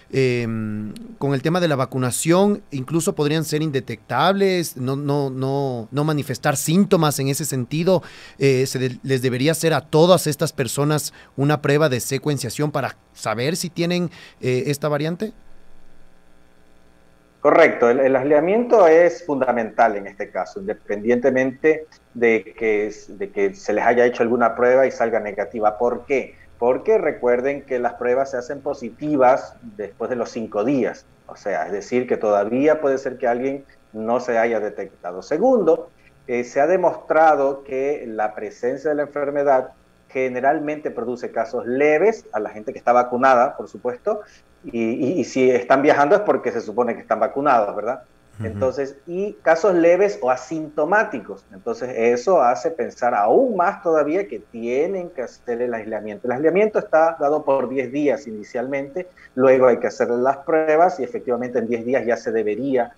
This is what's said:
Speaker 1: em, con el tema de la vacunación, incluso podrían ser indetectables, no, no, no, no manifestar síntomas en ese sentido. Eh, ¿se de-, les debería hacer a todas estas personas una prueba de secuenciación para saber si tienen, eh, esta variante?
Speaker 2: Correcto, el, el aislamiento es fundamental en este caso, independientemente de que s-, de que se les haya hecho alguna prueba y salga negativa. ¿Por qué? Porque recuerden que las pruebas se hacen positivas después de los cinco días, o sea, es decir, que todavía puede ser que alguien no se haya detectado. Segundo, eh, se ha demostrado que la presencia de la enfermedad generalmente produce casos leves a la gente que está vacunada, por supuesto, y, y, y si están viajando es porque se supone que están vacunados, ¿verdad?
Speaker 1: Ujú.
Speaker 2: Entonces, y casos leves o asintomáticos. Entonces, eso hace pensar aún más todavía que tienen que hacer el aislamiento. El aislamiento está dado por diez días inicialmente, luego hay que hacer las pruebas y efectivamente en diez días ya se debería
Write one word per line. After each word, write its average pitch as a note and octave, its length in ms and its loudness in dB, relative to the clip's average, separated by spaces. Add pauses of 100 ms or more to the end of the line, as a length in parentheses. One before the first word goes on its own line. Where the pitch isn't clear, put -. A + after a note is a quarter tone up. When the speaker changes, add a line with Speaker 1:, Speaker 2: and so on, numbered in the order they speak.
(120)
Speaker 1:
em, A2+ 800 -2 (240)
con C#3 160 -2
el C3 80 -2
tema D#3+ 160 0
de F3 80 0
la D3+ 80 2
vacunación, D#3+ 960 2
incluso D3+ 460 -2
podrían D3+ 260 0
ser D3+ 180 -4
indetectables, D#3+ 1160 -2
no, C3+ 180 -4
no, C#3+ 360 -2
no, C3 600 -4
no C#3+ 140 -2
manifestar D3 520 -2
síntomas E3 600 2
en C3+ 80 -2
ese C#3 180 -2
sentido. D#3 600 0 (340)
Eh, C3+ 300 4
¿se C3+ 100 -6
de-, B2+ 240 -4
les C3 180 0
debería B2+ 300 0
hacer D#3+ 240 0
a C#3 60 0
todas E3 480 4
estas D3+ 240 -4
personas C#3+ 600 -2 (240)
una C#3+ 240 2
prueba D3 280 4
de B2+ 100 0
secuenciación C#3 720 -4
para C3 260 -6 (160)
saber B2 440 -2
si F3+ 120 -6
tienen, E3+ 400 -2 (320)
eh, B2+ 260 0
esta D3 200 -2
variante? D#3 460 -4 (2000)
Speaker 2:
Correcto, C#3+ 500 4
el, C3 100 2
el C3+ 160 4
aislamiento F3+ 720 4
es E3+ 360 4
fundamental A#2 680 0
en G2+ 140 -10
este G2 220 -10
caso, - 280 -8
independientemente B2 1300 0 (260)
de A2+ 460 0
que G#2+ 300 0
s-, - 240 -16
de G2 180 -10
que G2 240 0
se - 180 -6
les G#2 120 0
haya A#2+ 200 4
hecho B2 200 2
alguna A#2 320 0
prueba B2 280 4
y C3 60 0
salga A2+ 300 -2
negativa. G#2 580 -2
¿Por A#2+ 280 -2
qué? C3+ 280 -2 (240)
Porque C3+ 400 2
recuerden C3+ 640 -2
que B2+ 160 -4
las A#2+ 160 -2
pruebas B2 380 -2
se C3 60 -4
hacen C3+ 240 -10
positivas C3+ 920 0 (220)
después G#2 340 -8
de B2+ 60 -4
los A2+ 140 -6
cinco G#2+ 340 -4
días, A#2+ 420 -2 (220)
o - 80 -18
sea, E2 300 -4
es F2+ 60 -8
decir, B2 360 -4
que A#2+ 80 0
todavía A#2 640 2
puede C3+ 180 0
ser B2 180 -8
que B2 120 -2
alguien C3+ 360 -4 (280)
no A2 260 -2
se A#2+ 200 -2
haya A2+ 200 0
detectado. F#2+ 640 -10
Segundo, E3+ 680 0 (360)
eh, A#2+ 160 -2
se B2+ 180 -4
ha C#3+ 60 4
demostrado D#3 960 2
que C3+ 460 -4
la G#2+ 260 -4
presencia B2 560 -6
de D3 60 0
la D3 60 -2
enfermedad C#3+ 640 0 (400)
generalmente C#3 840 -2
produce A#2+ 400 -8
casos A#2 360 -4
leves D3+ 640 2
a G#2+ 80 -4
la G#2 100 -6
gente G#2+ 220 -12
que - 60 -12
está A#2+ 140 0
vacunada, B2 640 4
por G#2+ 120 -12
supuesto, B2 540 -6 (420)
y, A#2+ 160 -6
y, C3 400 -2
y A#2 40 0
si B2+ 240 2
están C3 340 2
viajando D3 340 4
es G3 60 2
porque B2+ 280 0
se A2+ 100 -4
supone A2 340 -2
que - 60 -14
están G#2+ 200 -2
vacunados, A2 560 0
¿verdad? A2 260 -6 (360)
Speaker 1:
Ujú. G#2+ 100 -8
Speaker 2:
Entonces, B2+ 480 -4 (100)
y F#3+ 280 -6
casos E3+ 420 2
leves G3 460 4
o B2+ 80 0
asintomáticos. C3+ 1200 -2
Entonces, A#2 420 -8
eso B2 480 2
hace B2+ 300 0
pensar A#2 420 -2
aún E3 420 2
más F#3 240 0
todavía D#3+ 460 0
que A#2 140 -10
tienen D3+ 720 -4
que C3+ 120 -10
hacer A#2 400 -8
el B2 100 -2
aislamiento. G#2+ 540 -8
El B2 60 -2
aislamiento F3+ 480 0
está E3 400 2
dado D3+ 240 0
por C3+ 240 0
diez B2+ 240 -4
días C#3 340 -2
inicialmente, B2 800 -8 (300)
luego B2+ 320 6
hay A#2 100 4
que A#2 80 -4
hacer A2 240 -2
las B2+ 280 0
pruebas D#3+ 600 2
y C3 60 -4
efectivamente B2 560 -4
en A2+ 80 -4
diez A2+ 160 -4
días B2 200 -2
ya - 120 0
se - 160 -6
debería G#2+ 640 -2